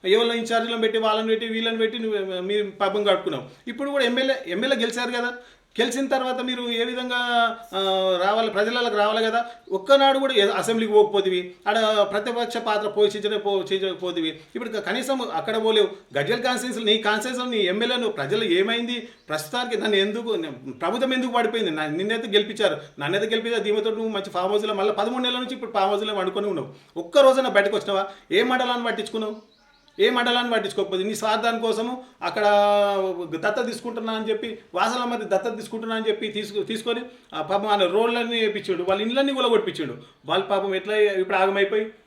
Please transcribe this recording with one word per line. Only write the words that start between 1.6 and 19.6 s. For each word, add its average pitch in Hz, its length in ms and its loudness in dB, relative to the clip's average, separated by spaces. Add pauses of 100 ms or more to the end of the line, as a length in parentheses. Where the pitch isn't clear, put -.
పెట్టి 226 220 0
నువ్వు, 196 420 -4
మీరు 202 300 -2
పాపం 202 400 0
గడుపుకున్నావు. 180 600 -2
ఇప్పుడు 277 200 -6
కూడా 277 140 2
ఎమ్మెల్యే, 262 420 0
ఎమ్మెల్యే 226 320 -2
గెలిచారు 240 320 -2
కదా, 240 220 -4 (480)
గెలిచిన 254 260 0
తర్వాత 254 340 0
మీరు 247 300 -4
ఏ 233 140 0
విధంగా, 247 320 -4 (580)
ఆ, 190 60 0 (460)
రావాలి, 220 240 2
ప్రజలకు 226 460 0
రావాలి 220 300 2
కదా. 233 180 0 (280)
ఒక్కనాడు 277 460 6
కూడా 262 160 0
ఏ-, 202 140 6
అసెంబ్లీకి 220 440 0
పోకపోతివి, 196 600 4 (140)
ఆడ 214 60 2 (360)
ప్రతిపక్ష 233 460 -2
పాత్ర 214 320 0
పోషించలే-, 208 500 0
పోషించకపోతివి. 185 920 -2
ఇప్పుడు 226 400 -10
క-, 214 120 -4
కనీసం 254 420 -2 (100)
అక్కడ 214 320 -2
పోలేవు. 208 540 0
గజ్వేల్ 202 240 -2
కాన్స్టిట్యుయెన్సీలో, 226 440 -2
నీ 220 120 4
కాన్స్టిట్యుయెన్సీలో 233 640 -2
నీ 180 60 2
ఎమ్మెల్యే 233 280 0
నువ్వు 226 160 -2
ప్రజలు 175 320 -2
ఏమైంది, 226 640 0 (200)
ప్రస్తుతానికి 220 540 -4